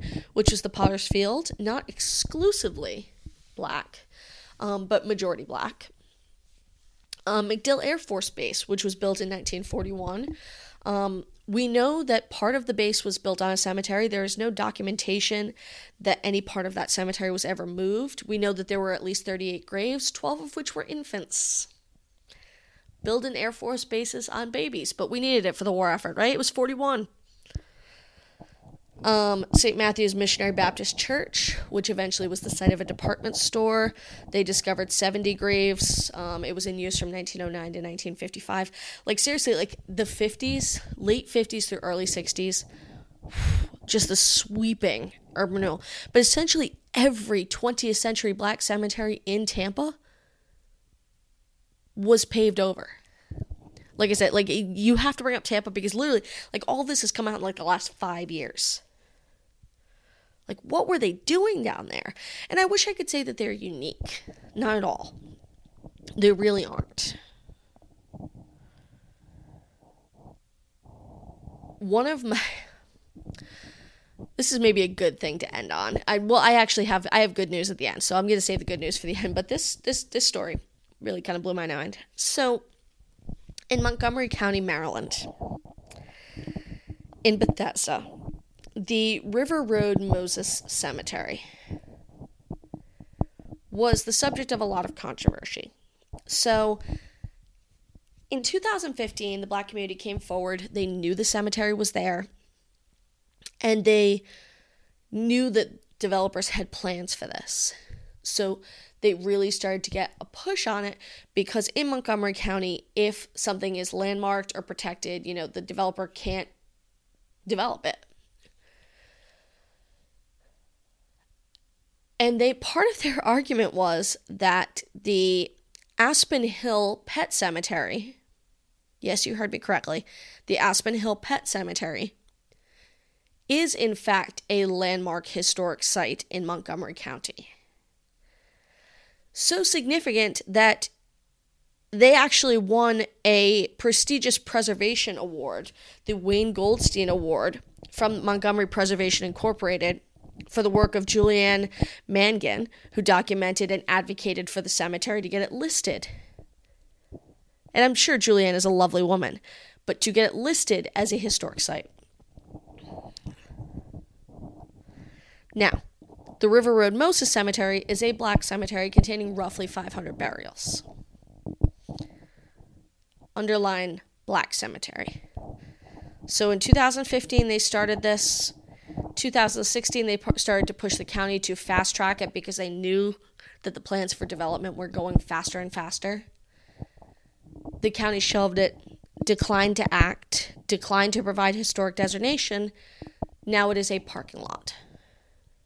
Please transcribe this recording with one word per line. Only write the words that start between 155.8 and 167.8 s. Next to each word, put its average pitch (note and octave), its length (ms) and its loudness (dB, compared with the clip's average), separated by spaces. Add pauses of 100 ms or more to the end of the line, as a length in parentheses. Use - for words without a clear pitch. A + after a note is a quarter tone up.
And A#3+ 120 8
I'm B3+ 100 4
sure C#4 220 4
Julianne G3 360 6
is F#3 120 2
a F#3+ 40 4
lovely F3+ 340 6
woman, F3+ 360 2 (460)
but - 160 -2
to A3 100 2
get G#3+ 200 6
it - 40 -8
listed G#3+ 600 0
as G#3+ 160 0
a G#3 60 0
historic - 420 -2
site. - 320 -4 (3500)
Now, G#3 300 2 (560)
the G#3+ 100 6
River A#3 240 8
Road G#3 220 6
Moses D4+ 340 4
Cemetery G3 580 0